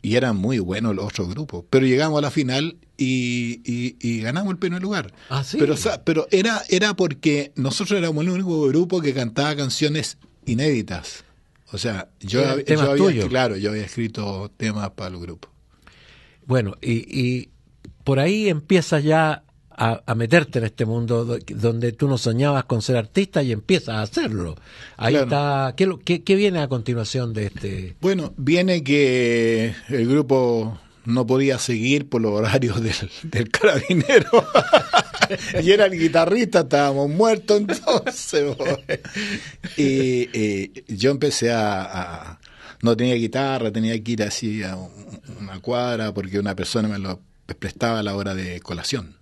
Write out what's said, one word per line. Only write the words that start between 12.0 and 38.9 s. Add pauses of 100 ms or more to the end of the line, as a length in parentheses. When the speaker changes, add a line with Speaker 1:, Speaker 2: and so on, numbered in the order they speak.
Speaker 1:
yo
Speaker 2:
Eran
Speaker 1:
hab-,
Speaker 2:
temas
Speaker 1:
yo
había,
Speaker 2:
tuyos.
Speaker 1:
claro,
yo
había
escrito
temas
para
el
grupo. (960)
Speaker 2:
Bueno,
y, (260)
y (560)
por
ahí
empiezas
ya (360)
a,
a
meterte
en
este
mundo
do-, (120)
donde
tú
no
soñabas
con
ser
artista
y
empiezas
a
hacerlo. (400)
Ahí
Speaker 1:
Claro.
Speaker 2:
está.
¿Qué
lo,
qué,
qué
viene
a
continuación
de
este?
Speaker 1:
Bueno,
viene
que (140)
el
grupo (260)
no
podía
seguir
por
los
horarios
del, (280)
del
carabinero.
<laughs> (1040)
Y
era
el
guitarrista,
estábamos
muertos
entonces,
po. (1120)